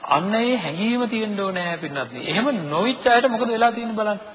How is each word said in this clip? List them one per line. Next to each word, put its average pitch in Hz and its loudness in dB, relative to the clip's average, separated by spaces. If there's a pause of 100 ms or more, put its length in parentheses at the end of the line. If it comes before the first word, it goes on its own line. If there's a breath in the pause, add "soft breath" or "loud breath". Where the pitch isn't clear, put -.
අන්න 175 2
ඒ 240 2
හැඟීම 202 0
තියෙන්න 214 -4
ඕනේ 180 -2
පින්වත්නි. 135 -8
එහෙම 202 0 (200)
නොවිච්ච 196 0
අයට 240 6
මොකද 233 0
වෙලා 233 4
තියෙන්නේ 226 -6
බලන්න. 208 -2 (140)